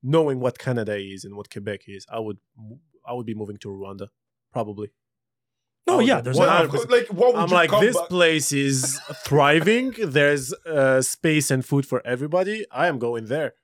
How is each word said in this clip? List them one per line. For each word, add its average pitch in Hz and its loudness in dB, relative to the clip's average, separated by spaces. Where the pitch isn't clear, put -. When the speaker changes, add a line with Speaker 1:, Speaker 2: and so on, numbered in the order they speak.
Speaker 1:
knowing 143 2
what 123 -4
Canada 110 -4
is 98 -10
and 98 -16
what 101 -16
Quebec 101 -10
is, 98 -20
I 113 -8
would 107 -10
mo-, 113 -20
I 120 -10
would 123 -8
be 113 -6
moving 104 -10
to - -14
Rwanda, 98 -14
probably. 104 -8
Speaker 2:
No, 349 0
Speaker 1:
I - 2
would 233 4
Speaker 2:
yeah, 254 4
Speaker 1:
be - -10
Speaker 2:
there's 131 -2
Speaker 1:
one - 6
Speaker 2:
a - 4
Speaker 1:
hundred 165 4
Speaker 3:
Of - -4
course, - -2
Speaker 1:
percent. 240 2
Speaker 3:
like, 185 -8
what 247 4
would 170 0
Speaker 1:
I'm 170 -2
Speaker 3:
you 151 2
Speaker 1:
like, 165 4
Speaker 3:
come 202 4
Speaker 1:
"This 233 2
Speaker 3:
back? 170 -4
Speaker 1:
place 165 2
is 139 -2
Speaker 3:
<laughs> - -16
Speaker 1:
thriving. 165 4
There's, 143 0
uh, 135 2
space 156 0
and 131 0
food 139 0
for 127 -2
everybody. 175 -2
I 139 -2
am 143 -2
going 117 -6
there." 135 -4